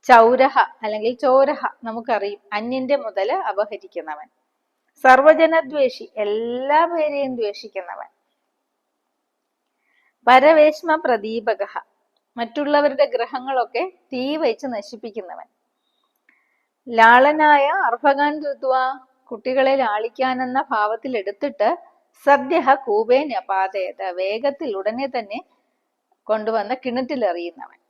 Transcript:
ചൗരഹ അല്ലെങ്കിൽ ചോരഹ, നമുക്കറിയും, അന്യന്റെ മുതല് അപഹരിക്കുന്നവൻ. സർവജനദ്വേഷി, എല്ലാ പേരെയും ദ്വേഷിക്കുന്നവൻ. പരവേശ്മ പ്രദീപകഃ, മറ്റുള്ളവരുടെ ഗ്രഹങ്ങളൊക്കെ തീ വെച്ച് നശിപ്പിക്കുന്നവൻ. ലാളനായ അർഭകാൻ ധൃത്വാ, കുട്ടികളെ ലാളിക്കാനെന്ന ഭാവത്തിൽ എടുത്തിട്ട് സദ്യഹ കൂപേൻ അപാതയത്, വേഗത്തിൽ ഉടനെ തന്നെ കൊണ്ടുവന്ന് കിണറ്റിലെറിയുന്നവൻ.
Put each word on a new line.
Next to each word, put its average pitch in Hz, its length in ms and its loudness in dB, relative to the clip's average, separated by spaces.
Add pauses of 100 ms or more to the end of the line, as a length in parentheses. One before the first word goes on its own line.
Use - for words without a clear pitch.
ചൗരഹ 247 480 6 (280)
അല്ലെങ്കിൽ 214 280 -4 (100)
ചോരഹ, 269 380 2 (260)
നമുക്കറിയും, 226 540 -6 (160)
അന്യന്റെ 254 460 -4
മുതല് 214 340 -4 (140)
അപഹരിക്കുന്നവൻ. 185 800 -10 (760)
സർവജനദ്വേഷി, 294 1000 4 (180)
എല്ലാ 240 560 -2 (100)
പേരെയും 294 480 -2
ദ്വേഷിക്കുന്നവൻ. 202 720 -10 (2250)
പരവേശ്മ 302 640 6 (140)
പ്രദീപകഃ, 220 680 -4 (640)
മറ്റുള്ളവരുടെ 285 760 0
ഗ്രഹങ്ങളൊക്കെ 247 680 -4 (300)
തീ 254 120 -6 (180)
വെച്ച് 247 320 -4
നശിപ്പിക്കുന്നവൻ. 202 760 -14 (1400)
ലാളനായ 277 800 6 (220)
അർഭകാൻ 277 440 0 (100)
ധൃത്വാ, 262 420 -2 (460)
കുട്ടികളെ 262 520 0
ലാളിക്കാനെന്ന 247 760 -4 (160)
ഭാവത്തിൽ 220 380 -4 (100)
എടുത്തിട്ട് 262 460 -4 (580)
സദ്യഹ 277 400 2 (200)
കൂപേൻ 240 420 0 (140)
അപാതയത്, 190 640 -6 (140)
വേഗത്തിൽ 254 500 -4 (100)
ഉടനെ 226 260 -6 (100)
തന്നെ 220 240 -8 (840)
കൊണ്ടുവന്ന് 220 480 -2 (100)
കിണറ്റിലെറിയുന്നവൻ. 233 960 -6 (120)